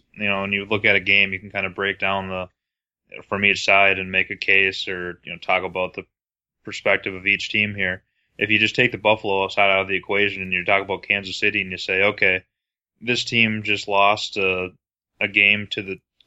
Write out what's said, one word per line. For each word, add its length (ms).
you 160
know, 120
when 120
you 120
look 200
at 100
a 40
game, 340
you 60
can 120
kinda 180
break 300
down 300
the, 180
from 160
each 180
side 340
and 140
make 180
a 60
case 520
or, 360
you 80
know, 60
talk 260
about 300
the 120
perspective 520
of 120
each 220
team 240
here. 300
If 120
you 100
just 160
take 160
the 60
Buffalo 500
side 220
out 120
of 60
the 80
equation 460
and 100
you 140
talk 160
about 220
Kansas 340
City 240
and 100
you 60
say, 260
"Okay, 400
this 240
team 400
just 240
lost 500
a, 360
a 60
game 440
to 100
the, 180